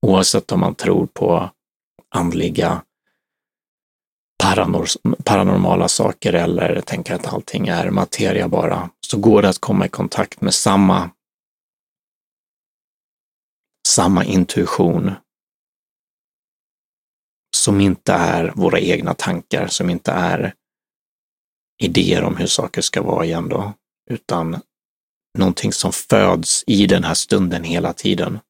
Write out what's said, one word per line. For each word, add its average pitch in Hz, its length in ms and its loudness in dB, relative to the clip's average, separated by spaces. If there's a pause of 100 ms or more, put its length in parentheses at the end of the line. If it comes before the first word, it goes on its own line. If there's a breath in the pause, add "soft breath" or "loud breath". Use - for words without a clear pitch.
Oavsett 95 500 2
om 92 80 2
man 90 140 0
tror 92 320 0
på - 440 -2 (580)
andliga 87 720 -2 (1600)
paranor-, - 800 0
paranormala 95 640 2
saker - 440 -2
eller 87 480 0
tänker 90 340 -6
att - 120 -8
allting - 420 -6
är 170 220 -2
materia 95 580 -2
bara, 90 420 -2 (100)
så - 180 -4
går 104 240 6
det 101 60 4
att 92 100 0
komma 95 280 0
i - 20 -4
kontakt - 520 -6
med 98 140 0
samma, 95 560 2 (2750)
samma 95 360 2
intuition 92 920 0 (2500)
som 101 240 2
inte 95 320 2
är 87 440 0
våra 92 240 2
egna 87 340 -2
tankar, - 520 -4
som - 240 -2
inte - 220 -4
är 90 420 -2 (1200)
idéer 90 460 2
om - 120 -2
hur 90 100 -4
saker - 360 -4
ska - 200 -4
vara 90 220 -2
igen - 240 -4
då, 101 240 -4 (380)
utan 85 500 -6 (800)
någonting 92 340 0
som - 200 -4
föds - 760 0
i 101 200 4
den 90 180 2
här 82 100 -2
stunden 87 500 0
hela 85 280 -2
tiden. 92 580 -4